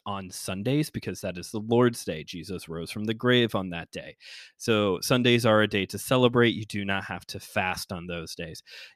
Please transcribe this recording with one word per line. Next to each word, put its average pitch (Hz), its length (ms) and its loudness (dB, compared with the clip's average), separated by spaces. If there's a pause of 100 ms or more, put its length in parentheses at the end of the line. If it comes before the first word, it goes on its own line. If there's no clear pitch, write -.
on 98 240 -6
Sundays 123 640 -2
because 107 300 -8
that 92 140 -6
is 90 140 -12
the 113 100 -6
Lord's 117 460 4
Day. 80 180 -6
Jesus 87 460 -10
rose 82 220 -8
from 107 140 -6
the 113 100 -2
grave 120 400 4
on 95 160 -2
that 82 180 -10
day. 69 280 -14 (380)
So 104 460 2
Sundays 120 460 4
are 107 160 8
a 107 40 4
day 101 200 0
to 101 100 -10
celebrate. 120 560 4
You 107 120 -6
do 101 200 -6
not 98 200 -2
have 87 220 -10
to - 120 -12
fast 92 520 -4
on 90 140 -8
those 85 300 -8
days. 82 260 -12 (340)